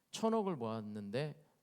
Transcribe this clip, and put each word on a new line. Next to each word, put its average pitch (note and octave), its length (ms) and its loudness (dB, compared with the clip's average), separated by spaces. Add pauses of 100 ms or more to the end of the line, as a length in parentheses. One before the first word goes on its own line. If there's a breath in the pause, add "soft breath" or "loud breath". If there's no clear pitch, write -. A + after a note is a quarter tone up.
(120 soft breath)
천억을 A3 420 2
모았는데 A2 920 -2 (180)